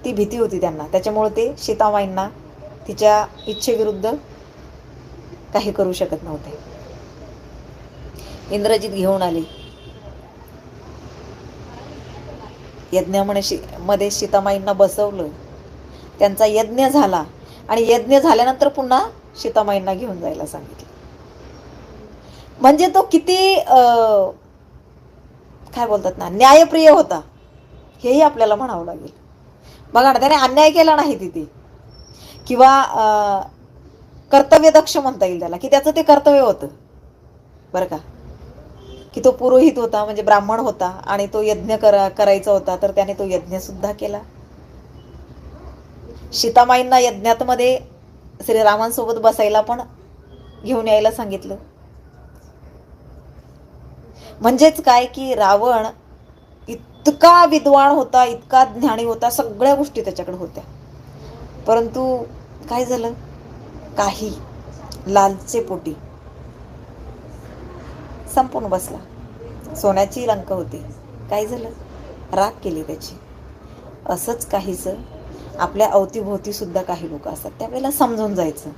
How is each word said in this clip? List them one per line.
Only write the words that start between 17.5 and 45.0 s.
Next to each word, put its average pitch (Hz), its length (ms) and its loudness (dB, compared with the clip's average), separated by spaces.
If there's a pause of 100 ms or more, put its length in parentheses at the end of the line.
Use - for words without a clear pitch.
आणि 226 240 0
यज्ञ 240 260 2
झाल्यानंतर 262 500 2
पुन्हा 269 380 0 (360)
सीतामाईंना 202 520 -2
घेऊन 185 260 -10
जायला 165 260 -10
सांगितलं. 151 420 -18 (1700)
म्हणजे 294 280 4
तो 381 240 0
किती, 370 420 2
अ, 262 240 4 (2000)
काय 240 120 -4
बोलतात 196 320 -2
ना, 175 100 -10
न्यायप्रिय 302 640 6
होता, 294 300 4 (840)
हेही 262 160 2
आपल्याला 226 360 4
म्हणावं 208 280 -8
लागेल. 151 260 -16 (840)
बघा 262 180 4
ना, 254 60 0
त्याने 277 160 4
अन्याय 285 360 6
केला 320 260 4
नाही 294 240 -2
तिथे 165 300 -12 (960)
किंवा, 262 340 6
अ, 208 600 0 (920)
कर्तव्यदक्ष 311 640 6
म्हणता 262 300 -2
येईल 180 120 -6
त्याला, 175 180 -8
की 262 120 -10
त्याचं 277 220 2
ते 320 120 -2
कर्तव्य 285 380 6
होतं 196 260 0 (1080)
बरं 185 120 -4
का, 160 120 -10 (1160)
की 226 100 -8
तो 254 60 6
पुरोहित 254 460 2
होता, 226 280 -4
म्हणजे 208 180 -8
ब्राह्मण 208 380 2
होता 208 260 -4
आणि 196 400 -6
तो 214 160 -6
यज्ञ 214 340 -2
करा-, 202 320 4
करायचा 196 440 2
होता, 190 240 -2
तर 196 140 -2
त्याने 196 220 -2
तो 196 120 -8
यज्ञसुद्धा 185 680 -8
केला. 208 280 -10 (2250)